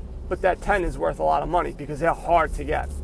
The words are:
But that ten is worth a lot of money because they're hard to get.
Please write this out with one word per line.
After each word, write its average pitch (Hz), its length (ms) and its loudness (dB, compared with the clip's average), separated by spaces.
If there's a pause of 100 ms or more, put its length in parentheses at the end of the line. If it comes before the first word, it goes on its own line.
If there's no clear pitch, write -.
(280)
But 185 140 -2
that 180 200 2
ten 196 220 2
is 139 140 -2
worth 156 220 -2
a 156 40 -2
lot 151 200 4
of 147 60 -4
money 156 220 0
because 143 280 -8
they're 160 140 4
hard 160 420 2
to 147 80 -6
get. 143 260 -2 (140)